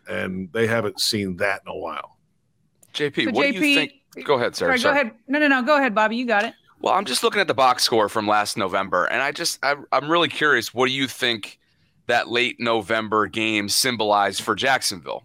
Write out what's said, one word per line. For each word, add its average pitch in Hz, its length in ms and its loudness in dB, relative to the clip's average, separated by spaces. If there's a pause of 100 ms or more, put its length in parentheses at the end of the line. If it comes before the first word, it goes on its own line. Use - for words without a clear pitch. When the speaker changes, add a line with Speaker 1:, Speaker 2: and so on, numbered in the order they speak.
Speaker 1:
and 95 440 -6
they 113 160 0
haven't 110 320 -2
seen 95 380 -2
that 98 280 -2
in 87 60 -12
a 85 40 -10
while. 82 420 -10 (760)
Speaker 2:
J 147 180 -4
P, 160 140 -2
Speaker 3:
So 254 80 0
Speaker 2:
what - 100 2
do 277 60 2
you 285 60 -2
Speaker 3:
J 277 60 -6
P, 294 140 4
Speaker 2:
think? 151 180 0 (320)
Go 147 100 2
ahead, 120 200 0
sir. - 120 -2
Speaker 3:
sorry, 254 120 2
go 233 40 -2
Speaker 2:
Sorry. 285 180 2
Speaker 3:
ahead. 226 120 -2 (140)
No, 285 140 0
no, 294 80 2
no, 269 140 4
go 294 140 2
ahead, 262 160 2
Bobby. 214 220 2
You 254 120 -4
got 208 180 2
it. 240 100 -8 (280)
Speaker 2:
Well, 120 120 2
I'm 196 100 2
just 233 180 -4
looking 208 200 2
at 170 40 0
the 147 60 0
box 123 320 4
score 107 240 4
from 104 180 -2
last 104 300 2
November, 95 480 0
and - 160 0
I 143 120 -2
just, 160 300 -4
I, 139 120 2 (180)
I'm 139 180 0
really 170 200 2
curious, 139 420 0
what 127 140 0
do 127 80 0
you 135 140 -2
think - 500 -4 (480)
that 120 240 0
late 123 280 0
November 110 680 0
game 110 420 -2
symbolized 104 720 0
for 110 140 -2
Jacksonville? 101 720 -2